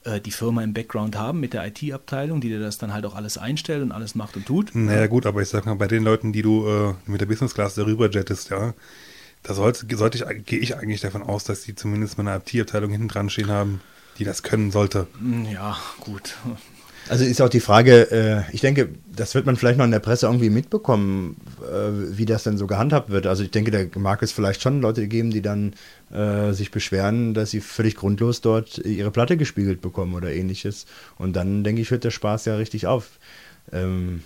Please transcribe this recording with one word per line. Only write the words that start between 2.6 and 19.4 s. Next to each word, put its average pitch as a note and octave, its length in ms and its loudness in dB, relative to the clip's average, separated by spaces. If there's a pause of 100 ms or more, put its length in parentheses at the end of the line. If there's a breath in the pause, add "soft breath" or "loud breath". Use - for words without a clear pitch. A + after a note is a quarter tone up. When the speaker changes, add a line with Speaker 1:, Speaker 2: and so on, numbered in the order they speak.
Speaker 1:
das G#2 180 -6
dann G#2 140 -6
halt G#2 140 -6
auch G#2 100 -10
alles G#2 220 -8
einstellt D3 440 -4
und B2 80 -2
alles A2 240 -8
macht G#2+ 220 -8
und G2+ 100 -10
tut. G3+ 280 -2
Speaker 2:
Naja, G#2+ 260 2
Speaker 1:
Ja. G#2+ 60 4
Speaker 2:
gut, A#2+ 200 2
aber G#2 160 0
ich F#2+ 60 -2
sag G#2 180 -2
mal, A2 80 0
bei G2+ 140 0
den A2+ 160 2
Leuten, A2 280 2
die G#2+ 100 0
du, G#2+ 260 4
äh, G#2 260 2 (160)
mit G2+ 120 -2
der G2+ 40 0
Business A2 280 0
Class G2+ 200 -2
darüber G#2+ 360 2
jettest, G2 400 -4
ja, G#2 240 -2 (680 loud breath)
da - 120 -6
sollte, A2 320 0 (100)
sollte A2+ 220 0
ich, G#2+ 280 -8
gehe A2+ 120 -2
ich A2+ 180 -2
eigentlich G#2+ 260 -6
davon G2+ 200 -6
aus, G#2 220 -4
dass G#2 180 -6
die G#2 140 -14
zumindest G#2 420 -4
mal G#2 80 -2
eine G2 140 -2
I-T-Abteilung G#2+ 500 -2
hinten G#2 160 -2
dran G2+ 240 -4
stehen G#2 180 -2
haben, G2+ 320 -2 (380 loud breath)
die G#2+ 60 -4
das G2 180 -6
können G#2 300 0
sollte. G2+ 340 0 (140)
Speaker 1:
Hm, A#2 320 -2
ja, G2+ 240 -6 (240 loud breath)
gut. - 340 -12 (720 loud breath)
Speaker 3:
Also A#2 160 2
ist B2+ 160 2
auch B2+ 80 8
die A#2 120 4
Frage, A#2 500 10
äh, A2 320 2 (100)
ich - 80 -6
denke, C3+ 280 4 (260)
das - 220 -4
wird C3+ 100 0